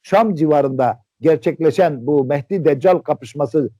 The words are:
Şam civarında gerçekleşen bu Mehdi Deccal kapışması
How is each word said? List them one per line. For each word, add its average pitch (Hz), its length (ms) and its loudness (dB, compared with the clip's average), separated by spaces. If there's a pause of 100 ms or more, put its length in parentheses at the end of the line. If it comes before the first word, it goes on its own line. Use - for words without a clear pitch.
Şam 208 340 0
civarında 139 640 0 (220)
gerçekleşen 156 880 0
bu 147 160 2
Mehdi 143 420 -4
Deccal 160 320 4
kapışması 143 720 -4 (100)